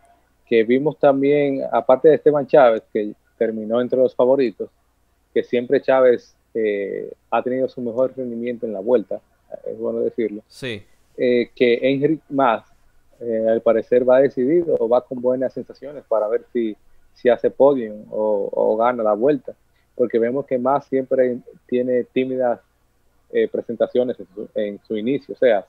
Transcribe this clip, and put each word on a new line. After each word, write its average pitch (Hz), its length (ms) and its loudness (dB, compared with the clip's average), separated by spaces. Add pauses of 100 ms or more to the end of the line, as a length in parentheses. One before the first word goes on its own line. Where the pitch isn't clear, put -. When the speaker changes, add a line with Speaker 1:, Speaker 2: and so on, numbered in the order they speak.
(460)
Speaker 1:
que 113 180 4
vimos 135 360 0
también, 139 640 2 (100)
aparte 117 380 4
de 147 60 8
Esteban 147 300 2
Chávez, 120 380 4 (100)
que 107 200 -4 (240)
terminó 110 440 -2
entre 123 160 -2
los 127 180 2
favoritos, 127 540 0 (640)
que 117 100 0
siempre 123 380 -2
Chávez, 131 540 2 (180)
eh, 101 580 -4 (200)
ha 117 100 0
tenido 127 260 -2
su - 140 -14
mejor 123 340 -2
rendimiento 120 520 -8
en 110 60 -8
la 98 60 -8
vuelta, 104 400 -2 (460)
es 107 140 -10
bueno 117 200 -6
decirlo, 110 480 -4
Speaker 2:
Sí. 113 360 -12 (340)
Speaker 1:
eh, 123 380 0
que 120 260 2
Enric 139 480 -2
Mas, 127 340 0 (560)
eh, 113 300 -2
al 113 120 0
parecer 120 460 0
va 127 120 6
decidido 139 600 0
o 113 80 0
va 123 160 2
con 127 160 -12
buenas 127 320 -2
sensaciones 135 560 -14
para 107 200 -2
ver 117 260 -4
si, 110 240 -4 (380)
si - 140 0
hace 117 200 2
podium 117 640 0
o, 107 400 -2
o 110 260 0
gana 120 240 0
la 107 120 0
vuelta, 123 400 -2 (420)
porque 120 240 -2
vemos 123 260 -2
que 127 140 -4
Mas 135 260 -2
siempre 127 540 -2 (260)
tiene 123 380 -2
tímidas, 127 560 -2 (720)
eh, 113 140 0
presentaciones 117 720 -4
en 98 160 -18
su, 117 180 -12
en 104 340 -6
su 113 100 -8
inicio, 127 360 -6
o - 40 -14
sea, 107 320 2